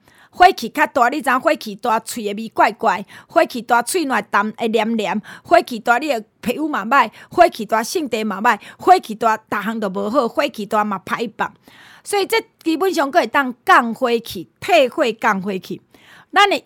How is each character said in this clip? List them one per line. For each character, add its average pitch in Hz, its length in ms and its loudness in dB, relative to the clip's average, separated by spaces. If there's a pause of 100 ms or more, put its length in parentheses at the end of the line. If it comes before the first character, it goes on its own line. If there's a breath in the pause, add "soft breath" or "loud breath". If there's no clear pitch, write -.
(300 soft breath)
火 359 220 8
气 233 160 -10
较 294 200 0
大， 240 200 2
你 285 140 -4
知 269 80 -2
影 247 100 0
火 302 140 2
气 220 220 -8
大， 226 280 -2
喙 220 220 -10
会 202 80 -6
味 226 140 -10
怪 277 240 2
怪， 196 340 -2 (200 loud breath)
火 330 200 2
气 247 160 -10
大， 240 200 2
喙 330 220 -4
若 254 180 -2
淡 214 360 -2
会 240 100 -4
黏 220 280 0
黏， 202 260 -4 (200 loud breath)
火 339 200 0
气 240 160 -12
大， 233 180 0
你 294 120 -4
的 233 140 -4 (200)
皮 247 160 -6
肤 302 100 -4
嘛 233 160 -6
歹， 233 260 2 (200 loud breath)
火 339 180 6
气 226 160 -8
大， 220 180 -2
性 302 240 -6
地 220 160 -4
嘛 202 200 -4
歹， 226 160 2 (200 loud breath)
火 370 200 6
气 - 160 -8
大， 220 240 0
逐 220 240 -6
项 226 180 -6
都 208 80 -4
无 202 220 -6
好， 247 180 0
火 294 200 -2
气 214 180 -10
大 214 180 -2
嘛 202 220 -6
歹 233 320 -6
放。 196 120 -4 (540 loud breath)
所 403 140 -2
以 381 80 0
这 453 100 -2 (260)
基 320 140 0
本 359 160 0
上 294 180 -2
佫 339 100 4
会 339 60 2
当 262 280 0 (100)
降 262 300 4
火 240 240 -2
气、 202 320 -12 (100)
退 320 260 4
火 247 260 -2
降 220 280 -2
火 190 160 -6
气。 185 240 -12 (520 soft breath)
咱 392 180 4
的 285 160 -2